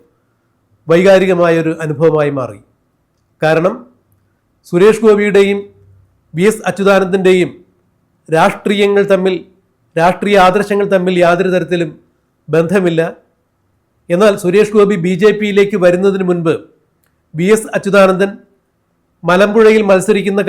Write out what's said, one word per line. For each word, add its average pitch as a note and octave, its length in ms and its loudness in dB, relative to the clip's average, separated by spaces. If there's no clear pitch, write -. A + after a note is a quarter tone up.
വൈകാരികമായൊരു F3 800 2
അനുഭവമായി D3+ 540 -2
മാറി. A2 200 -10
കാരണം D#3+ 320 0
സുരേഷ് G#3 340 2
ഗോപിയുടെയും G3+ 560 0
വി F3 140 -2
എസ് G#3+ 200 -12
അച്യുതാനന്ദൻ്റെയും F#3+ 800 0
രാഷ്ട്രീയങ്ങൾ G3+ 760 0
തമ്മിൽ, F#3 220 0
രാഷ്ട്രീയ F#3 360 0
ആദർശങ്ങൾ G3+ 380 -2
തമ്മിൽ F#3 180 -2
യാതൊരു F3 300 0
തരത്തിലും E3+ 360 -4
ബന്ധമില്ല. E3+ 440 0
എന്നാൽ G3+ 280 2
സുരേഷ് G#3 340 0
ഗോപി G#3 200 2
ബി F#3 160 -2
ജെ G#3+ 80 4
പിയിലേക്ക് G3+ 360 0
വരുന്നതിന് F#3+ 420 0
മുൻപ് E3+ 260 -2
വി F3+ 160 -2
എസ് G#3+ 220 -6
അച്യുതാനന്ദൻ F#3+ 540 0
മലമ്പുഴയിൽ G#3+ 600 4
മത്സരിക്കുന്ന G3 580 0